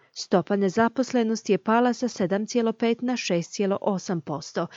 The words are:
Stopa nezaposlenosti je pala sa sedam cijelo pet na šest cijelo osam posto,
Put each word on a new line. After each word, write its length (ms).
Stopa 400
nezaposlenosti 960
je 60
pala 340
sa 160
sedam 380
cijelo 260
pet 300
na 140
šest 360
cijelo 280
osam 400
posto, 460